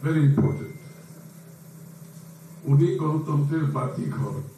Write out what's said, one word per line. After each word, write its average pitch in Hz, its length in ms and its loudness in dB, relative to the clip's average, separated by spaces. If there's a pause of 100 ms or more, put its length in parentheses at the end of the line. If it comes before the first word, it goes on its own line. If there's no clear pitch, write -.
very 156 260 2
important। - 460 0 (2000)
উনি 156 160 6 (140)
গণতন্ত্রের 151 640 0 (100)
বাতিঘর। - 600 -4 (220)